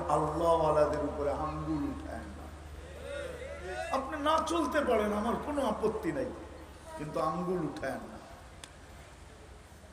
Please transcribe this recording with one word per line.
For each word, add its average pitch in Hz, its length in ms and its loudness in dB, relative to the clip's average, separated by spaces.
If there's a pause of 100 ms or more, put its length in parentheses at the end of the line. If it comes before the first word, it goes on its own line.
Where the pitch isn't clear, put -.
আল্লাহওয়ালাদের 151 960 6
উপরে 143 280 0
আঙ্গুল 151 520 0
উঠায় 123 340 -4
না। - 180 -10 (1600)
আপনি - 280 -2
না 311 260 6
চলতে 311 340 2
পারেন, 214 320 4
আমার 208 220 2 (120)
কোনো 285 200 2
আপত্তি 196 460 0
নাই, 131 140 0 (720)
কিন্তু 151 220 -4
আঙ্গুল 175 380 0
উঠায় 143 340 -2
না, 110 240 -8 (1800)